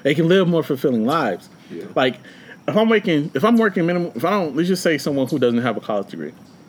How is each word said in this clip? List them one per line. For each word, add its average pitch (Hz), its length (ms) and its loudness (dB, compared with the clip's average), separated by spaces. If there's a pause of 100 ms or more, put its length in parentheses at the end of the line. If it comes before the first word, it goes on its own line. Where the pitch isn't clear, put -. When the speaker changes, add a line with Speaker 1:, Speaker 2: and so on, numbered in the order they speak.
Speaker 1:
They 143 120 2
can 165 140 0
live 185 200 4
more 165 140 2
fulfilling 131 420 0
lives. 127 440 -2 (220)
Speaker 2:
Yeah. 87 140 -12 (100)
Speaker 1:
Like, 131 240 0 (480)
if 147 100 -2
I'm 220 140 4
working, 170 440 0
if 135 100 0
I'm 233 120 4
working 196 300 2
minimum, 175 280 -2
if 123 120 -4
I 185 40 2
don't, 175 240 -2
let's 170 140 0
just 185 140 -2
say 160 160 0
someone 139 300 -2
who 151 100 -2
doesn't 120 240 2
have 113 160 -2
a - 20 -6
college 104 280 -4
degree, 80 240 -10 (360)